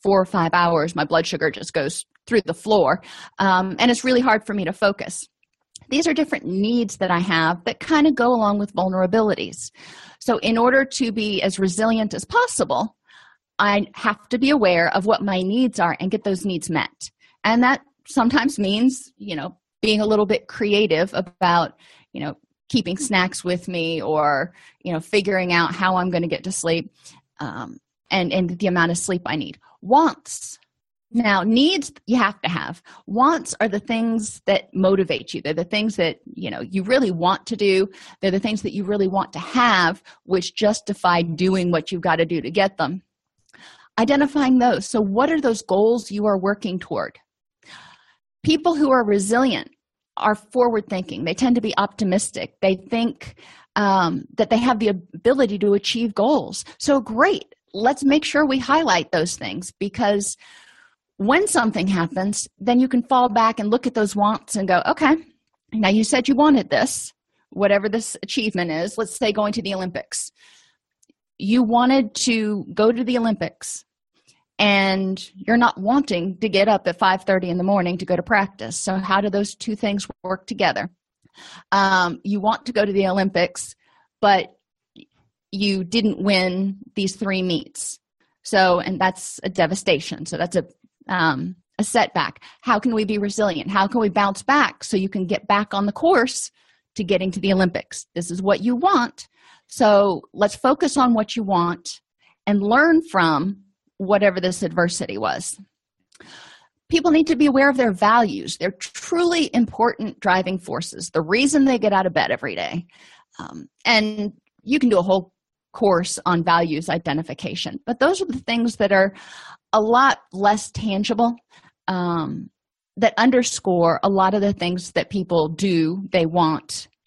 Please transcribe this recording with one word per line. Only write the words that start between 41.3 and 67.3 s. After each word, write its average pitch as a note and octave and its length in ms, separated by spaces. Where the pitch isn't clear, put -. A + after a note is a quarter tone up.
what D#3+ 220
you've F3 100
gotta E3 240
do E3 160
to C3 80
get G3 280
them. E3 260
Identifying C#4 600
those. A#3+ 280
So A3 140
what G#3+ 280
are D#4+ 120
those A#3 200
goals G#3+ 480
you G3+ 160
are G3+ 140
working G3 400
toward? - 400
People D#4+ 340
who D4 140
are B3+ 160
resilient G#3 640
are G#3+ 200
forward A#3 520
thinking. F#3 380
They E3+ 80
tend B3 220
to A#3 60
be A3 160
optimistic. - 840
They F#3+ 140
think, A#3 600
um, F#3+ 500
that G#3+ 120
they A3+ 80
have A#3+ 220
the G#3+ 100
ability G#3 680
to G3+ 140
achieve A3 420
goals. A3 480
So C#4 240
great, C4+ 500
let's B3 300
make C#4+ 220
sure D4+ 200
we C4 140
highlight B3 520
those F3 240
things, G#2+ 440
because G3+ 580
when C#4+ 300
something A3 400
happens, F#3+ 600
then A#3+ 200
you C4 80
can B3 160
fall B3 260
back A3+ 300
and G#3 100
look A#3+ 180
at A#3+ 60
those G#3+ 220
wants G#3 400
and G3 120
go, F3+ 200
"Okay, B3+ 280
now G#3 180
you G#3+ 140
said B3+ 240
you C4+ 80
wanted C#4 340
this, - 440